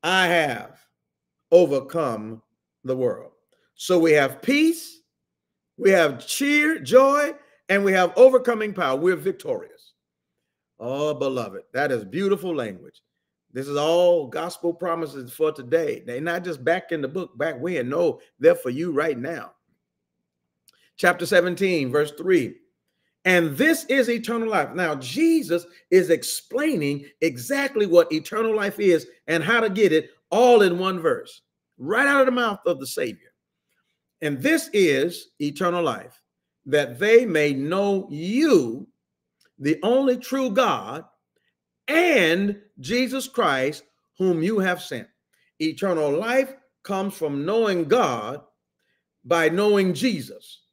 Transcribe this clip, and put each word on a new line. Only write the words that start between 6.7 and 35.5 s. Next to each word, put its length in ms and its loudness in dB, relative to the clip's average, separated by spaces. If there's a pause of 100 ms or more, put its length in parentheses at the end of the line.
joy, 540 4 (360)
and 140 2
we 80 2
have 240 2
overcoming 560 6
power. 240 -2
We're 200 2
victorious. 760 -8 (840)
Oh, 360 -4
beloved, 480 -6 (100)
that 180 -2
is 140 -4
beautiful 480 -2
language. 480 -8 (500)
This 160 -10
is 100 -4
all 500 2
gospel 460 -6
promises 600 -6
for 180 0
today. 540 -2
They're 160 -8
not 220 -6
just 200 -10
back 280 -2
in 100 -4
the 60 -6
book, 300 -8
back 220 -6
when. 300 -4
No, 320 -2 (160)
they're 180 6
for 140 -8
you 220 -6
right 260 -2
now. 380 -10 (1400)
Chapter 280 0
seventeen, 680 0
verse 200 0
three. 500 -2 (680)
"And 300 2
this 280 2
is 220 2
eternal 420 -4
life." 260 -2
Now, 200 -2
Jesus 680 0 (240)
is 220 4
explaining 1000 -2 (120)
exactly 680 -2
what 240 6
eternal 420 -4
life 260 -4
is 280 2 (180)
and 180 -2
how 180 0
to 80 0
get 220 2
it 200 0 (180)
all 320 6
in 160 2
one 220 -4
verse, 420 -4 (380)
right 260 -2
out 140 2
of 80 6
the 40 0
mouth 360 -2
of 120 -2
the 60 -12
Savior. 480 -8 (880)
"And 180 -4
this 340 0
is 560 0 (120)
eternal 400 -4